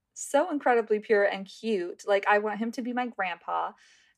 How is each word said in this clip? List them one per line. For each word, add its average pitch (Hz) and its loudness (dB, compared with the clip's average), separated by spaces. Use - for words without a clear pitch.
so 330 0
incredibly 233 2
pure 208 4
and 196 -2
cute. 190 -4
Like, 202 2
I 208 6
want 208 -2
him 233 -4
to 254 -8
be 240 -6
my 247 -4
grandpa. 175 -4